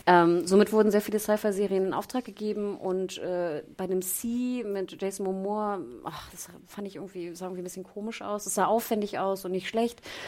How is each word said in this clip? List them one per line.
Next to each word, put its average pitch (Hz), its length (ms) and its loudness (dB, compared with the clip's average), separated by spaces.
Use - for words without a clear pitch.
Ähm, 175 380 8
somit 202 280 6
wurden 214 180 6
sehr 202 100 6
viele 208 200 -2
Sci-Fi-Serien 202 640 0
in 170 80 -2
Auftrag 226 300 -4
gegeben 208 520 -4
und, 185 420 -2
äh, 175 440 -4
bei 185 100 -4
dem 185 160 0
C 240 600 -2
mit 196 360 -6
Jason 196 240 -4
Momoa, 202 540 -2
ach, - 300 -12
das - 160 -16
fand 208 220 -10
ich 190 80 -14
irgendwie, 180 400 -10
sah 180 80 -10
irgendwie 185 160 -8
ein 175 40 -6
bisschen 180 200 -10
komisch 214 380 -10
aus. 202 220 -4
Es - 120 -2
sah 196 80 4
aufwendig 208 560 2
aus 190 240 -2
und 180 80 -4
nicht 185 160 -4
schlecht, 233 340 -2